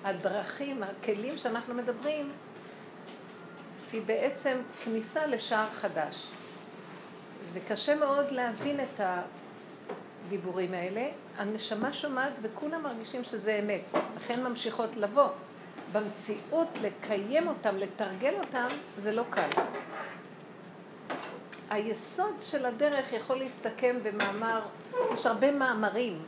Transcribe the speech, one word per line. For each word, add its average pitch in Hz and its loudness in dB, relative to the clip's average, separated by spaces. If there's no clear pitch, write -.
הדרכים, 202 0
הכלים 214 -2
שאנחנו 233 -2
מדברים, 247 0
היא 220 -2
בעצם 254 2
כניסה 226 0
לשער 220 2
חדש. 160 -2
וקשה 208 2
מאוד 285 4
להבין 254 2
את - -2
הדיבורים 180 0
האלה. 190 0
הנשמה 220 0
שומעת 277 0
וכולם 302 -2
מרגישים 247 -4
שזה 214 0
אמת. 202 2
לכן 240 -2
ממשיכות 233 0
לבוא. 226 6
במציאות 214 2
לקיים 220 2
אותם, 214 2
לתרגל 196 0
אותם, 254 0
זה 214 0
לא 233 4
קל. 160 4
היסוד 220 0
של 277 0
הדרך 262 4
יכול 254 0
להסתכם 247 2
במאמר, 214 2
יש - 0
הרבה 233 8
מאמרים 220 2